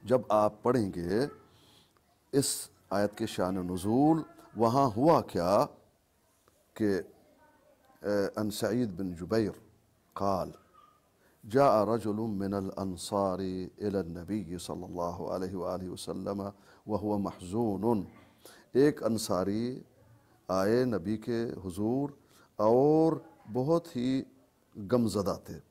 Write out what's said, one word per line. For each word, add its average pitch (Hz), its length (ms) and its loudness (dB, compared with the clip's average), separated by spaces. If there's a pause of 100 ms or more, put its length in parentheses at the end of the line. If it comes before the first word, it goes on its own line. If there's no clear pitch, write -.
जब 113 280 0
आप 107 320 2
पढ़ेंगे 104 640 0 (1040)
इस - 360 -2 (220)
आयत 101 220 0
के 113 120 -4
शान 95 320 -2
नुज़ूल, 110 680 2 (320)
वहाँ 117 340 4
हुआ 131 300 4
क्या 98 440 2 (1120)
कि, 104 180 2
अ, 87 100 -2 (1300)
अन 107 120 -2
सईद 113 400 -2
बिन 90 240 -6
जुबैर 92 360 0 (680)
क़ाल, 98 360 -2 (960)
जाअ 110 480 4
रजुलुम 110 360 -2
मिनल 98 380 -2
अंसारी 95 1080 -2
इला 98 240 -2
नबी 87 560 -6
सल्लल्लाहु 87 680 -6
अलैहि 92 300 -4
व 87 100 -6
आलिहि 92 260 -6
वसल्लम 95 520 -8 (460)
व 107 80 -2
हुवा 104 220 0
महज़ूनुन। 98 880 -2 (680)
एक 143 260 4
अंसारी 107 840 -2 (680)
आए 101 340 2
नबी 104 320 -2
के 117 440 -6
हुजूर 110 580 -4 (420)
और 147 640 6 (240)
बहुत 135 480 0
ही 127 280 0 (540)
गमज़दा 101 580 2
थे - 180 -14 (160)